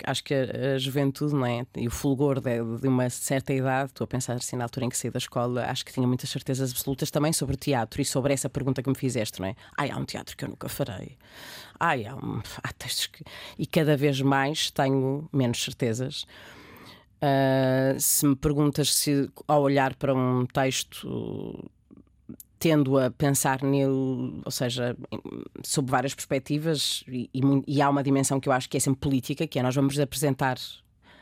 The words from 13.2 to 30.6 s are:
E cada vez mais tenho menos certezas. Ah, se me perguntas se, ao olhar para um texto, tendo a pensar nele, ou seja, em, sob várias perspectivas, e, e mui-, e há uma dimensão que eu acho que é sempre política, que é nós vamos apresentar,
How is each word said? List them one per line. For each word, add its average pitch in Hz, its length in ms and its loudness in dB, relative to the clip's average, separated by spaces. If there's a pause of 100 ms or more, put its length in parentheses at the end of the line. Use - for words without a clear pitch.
E 151 80 -2
cada 151 320 4
vez 139 240 2
mais 139 480 2
tenho 135 600 0
menos 123 300 2
certezas. 123 600 -4 (960)
Ah, 135 800 4
se - 280 2
me 139 100 6
perguntas 147 580 2
se, 139 360 2 (180)
ao 151 140 6
olhar 139 340 4
para 139 180 0
um 127 320 2
texto, - 1200 -4 (880)
tendo 147 400 4
a 127 120 4
pensar 135 520 2
nele, 135 800 0
ou 131 60 -8
seja, 123 460 -2 (160)
em, - 80 -8 (420)
sob 131 280 -2
várias 135 240 0
perspectivas, 147 920 -2
e, 127 240 -6
e 131 100 0
mui-, 139 240 6
e 143 160 2
há 139 80 6
uma 143 120 4
dimensão 135 380 2
que 139 80 -2
eu 139 40 4
acho 127 180 0
que - 60 -2
é 135 40 0
sempre 135 200 2
política, 139 460 0
que - 120 -4
é 127 40 2
nós 127 120 2
vamos 139 240 2
apresentar, 139 580 0 (640)